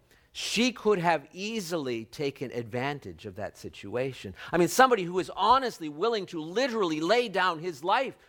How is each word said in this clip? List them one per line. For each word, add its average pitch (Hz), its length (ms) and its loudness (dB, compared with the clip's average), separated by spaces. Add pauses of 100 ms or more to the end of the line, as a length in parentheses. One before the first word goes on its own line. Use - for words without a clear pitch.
(400)
She 233 320 2
could 208 280 0
have 160 340 2
easily 170 720 -4
taken 139 460 -6
advantage 117 760 -6
of 98 120 -14
that 92 200 -8
situation. 107 800 -8 (160)
I 165 80 4
mean, 170 80 6
somebody 247 340 6
who 175 160 -4
is 170 180 -2
honestly 208 540 2
willing 190 380 -2
to 170 120 -8
literally 180 640 0
lay 233 260 4
down 185 300 2
his 156 260 -8
life 220 320 0 (120)